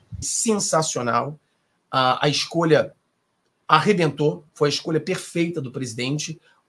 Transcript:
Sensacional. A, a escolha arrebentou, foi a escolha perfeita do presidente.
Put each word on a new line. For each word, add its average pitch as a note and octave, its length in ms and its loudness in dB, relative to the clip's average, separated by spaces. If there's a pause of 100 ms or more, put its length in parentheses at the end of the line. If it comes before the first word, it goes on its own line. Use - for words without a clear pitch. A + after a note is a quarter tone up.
(200)
Sensacional. D3+ 1200 -2 (500)
A, C3 380 2
a - 20 4
escolha D3+ 640 2 (760)
arrebentou, D#3+ 840 2
foi D3 160 0
a - 20 2
escolha D#3+ 280 -2
perfeita E3+ 640 -4
do B2+ 100 -8
presidente. C3 720 -6 (280)